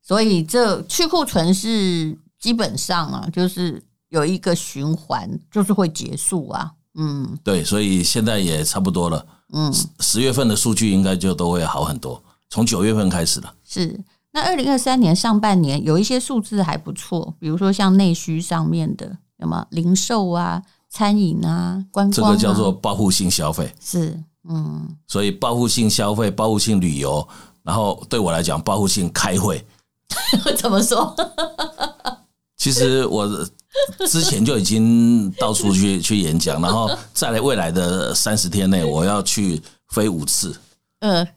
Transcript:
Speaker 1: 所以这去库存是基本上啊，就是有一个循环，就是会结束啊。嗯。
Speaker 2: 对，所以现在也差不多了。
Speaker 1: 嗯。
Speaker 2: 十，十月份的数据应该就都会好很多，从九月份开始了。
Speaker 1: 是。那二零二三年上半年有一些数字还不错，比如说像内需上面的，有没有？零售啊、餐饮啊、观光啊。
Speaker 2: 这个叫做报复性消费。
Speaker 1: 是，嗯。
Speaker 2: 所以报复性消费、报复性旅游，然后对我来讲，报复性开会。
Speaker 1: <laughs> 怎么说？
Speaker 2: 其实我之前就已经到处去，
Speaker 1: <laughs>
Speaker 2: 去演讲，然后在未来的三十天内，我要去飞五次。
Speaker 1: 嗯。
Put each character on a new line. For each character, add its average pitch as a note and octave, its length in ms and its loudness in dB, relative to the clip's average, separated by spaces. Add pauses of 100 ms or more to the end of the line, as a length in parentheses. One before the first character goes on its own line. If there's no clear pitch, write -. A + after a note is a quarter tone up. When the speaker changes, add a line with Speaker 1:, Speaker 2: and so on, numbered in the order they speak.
Speaker 1:
所 G#3 220 2
以 G3 220 4
这 A3+ 380 2
去 - 240 -2
库 D#4+ 180 2
存 F3 280 2
是 F#3+ 640 0 (220)
基 A#3 140 0
本 A3 260 -2
上 E3+ 300 -2
啊， C3 240 -6
就 F3+ 160 0
是 F3 340 -6 (260)
有 D#3 160 0
一 F3+ 140 0
个 F#3 160 0
循 D3+ 420 -4
环， A2 320 -6 (220)
就 G#3 140 0
是 G3+ 80 2
会 F#3 160 2
结 - 280 -8
束 E3+ 340 -4
啊。 - 200 -6 (240)
嗯。 C#3+ 480 -6
Speaker 2:
对， F#2 220 0
所 G2+ 160 0
以 F#2+ 240 2
现 A2+ 200 0
在 A2 140 0
也 E2 240 0
差 - 160 -2
不 F#2+ 100 0
多 E2+ 220 0
了。 D#2+ 160 -4 (260)
Speaker 1:
嗯。 D3 200 -2
Speaker 2:
十， - 160 -2 (100)
十 - 220 0
月 C3 120 2
份 B2 140 2
的 A2 80 4
数 A2+ 180 0
据 G#2+ 200 2
应 F#2+ 100 4
该 F#2+ 140 2
就 F2+ 180 0
都 E2+ 160 0
会 F2 140 0
好 D2 180 -2
很 D2+ 160 -4
多， B1+ 240 -12 (260)
从 A2 160 0
九 G2+ 200 0
月 A2 100 2
份 G#2 140 2
开 F2 180 0
始 - 140 -2
了。 - 120 -16 (120)
Speaker 1:
是。 F3 360 -6 (340)
那 D4+ 100 -2
二 F4+ 120 0
零 C4+ 140 0
二 C4+ 80 2
三 B3+ 200 2
年 F3+ 160 6
上 G#3+ 240 2
半 G#3 220 4
年 C#3+ 240 0
有 D#3 140 2
一 G3 40 4
些 B3+ 160 0
数 B3+ 220 -2
字 G#3 220 -2
还 F3 120 -2
不 D#3 200 -10
错， - 440 -8
比 - 80 -8
如 D#3 120 -2
说 F#3+ 120 2
像 G3 280 4
内 F#3 160 4
需 D#3+ 260 -4
上 E3 260 -2
面 D#3+ 300 -2
的， - 180 -12 (220)
有 - 100 -10
没 E2 80 -4
有？ - 140 -6
零 E3+ 260 0
售 G3 360 0
啊、 F3 320 -2 (260)
餐 G#3 300 2
饮 E3+ 260 0
啊、 F3 460 -2
观 G3+ 200 2
光 A#2 200 4
啊。 G#2 40 8
Speaker 2:
这 - 140 2
个 G2 60 4
叫 - 40 0
做 G2+ 140 2
报 G2+ 240 -4
复 G2+ 140 4
性 F#2+ 200 2
消 D#2 220 0
费。 D#2+ 260 -4
Speaker 1:
是， E3 400 -4 (300)
嗯。 D#3 400 -6 (180)
Speaker 2:
所 G2+ 160 -2
以 G2+ 80 2
报 A#2 240 -2
复 A#2+ 140 2
性 A2+ 200 2
消 G#2 260 0
费、 G#2+ 160 0
报 A2 180 0
复 G#2+ 100 2
性 G2+ 220 2
旅 F2 140 2
游， C#2 340 -2 (340)
然 F#2 140 -4
后 G#2+ 320 -2
对 B2 100 -2
我 F2+ 140 2
来 E2 100 0
讲， D#2 200 -2
报 G2+ 160 0
复 G2+ 100 2
性 F2+ 240 -2
开 F#2+ 260 0
会。 F#2 240 -2 (460)
Speaker 1:
<laughs> - 480 0
怎 - 140 -2
么 G3 120 2
说？ A3+ 320 0 (1400)
Speaker 2:
其 - 160 0
实 C3 360 2
我 G#2 200 0 (800)
之 - 140 2
前 - 200 2
就 B2+ 140 2
已 G#2 60 0
经 A2+ 720 4
到 A2 200 -2
处 G2 220 2
去， F#2+ 260 2
Speaker 1:
<laughs> - 0 -
Speaker 2:
去 G#2 180 0
演 E2 200 0
讲， D#2 240 0
然 F2 100 0
后 A2+ 180 0 (220)
在 A2+ 260 -2
未 C3 160 0
来 F2 160 -2
的 F2 440 -2
三 G#2+ 220 0
十 G#2+ 120 0
天 F#2+ 220 2
内， F#2 120 4
我 D#2 220 0
要 G2+ 180 0
去 F2+ 400 -2 (260)
飞 G#2+ 200 -2
五 E2 160 -4
次。 - 340 -4 (420)
Speaker 1:
嗯。 F3 360 0